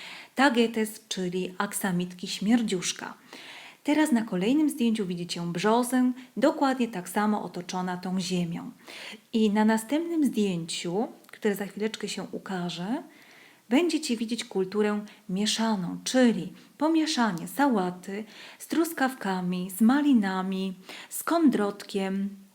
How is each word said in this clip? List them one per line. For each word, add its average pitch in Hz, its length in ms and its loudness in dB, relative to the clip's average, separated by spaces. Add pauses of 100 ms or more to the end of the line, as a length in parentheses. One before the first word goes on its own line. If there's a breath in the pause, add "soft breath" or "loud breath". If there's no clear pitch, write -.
(360 loud breath)
tagetes, 226 720 2
czyli 185 500 -4
aksamitki 185 680 -2
śmierdziuszka. 196 840 0 (680 loud breath)
Teraz 302 280 4
na 233 100 4
kolejnym 240 480 2
zdjęciu 226 360 0
widzicie 175 360 -4
brzozę, 233 680 2 (260 loud breath)
dokładnie 269 500 2
tak 180 220 -8
samo 208 340 0
otoczona 180 540 -6
tą 185 220 -2
ziemią. 175 520 -2 (600 loud breath)
I 220 160 4
na 214 160 4
następnym 285 600 2
zdjęciu, 185 840 -2 (240)
które 202 240 -2
za 196 100 -6
chwileczkę 208 420 -6
się 180 240 -8
ukaże, 180 720 -6 (640 loud breath)
będziecie 302 480 2
widzieć 226 280 -6
kulturę 208 600 -2 (240 loud breath)
mieszaną, 202 760 0
czyli 233 500 2 (240 loud breath)
pomieszanie 254 720 0
sałaty 196 760 0 (360 loud breath)
z - 80 -18
truskawkami, 190 1080 -2
z - 40 2
malinami, 190 920 4 (360 loud breath)
z - 140 -8
kondrotkiem 202 1080 2 (260)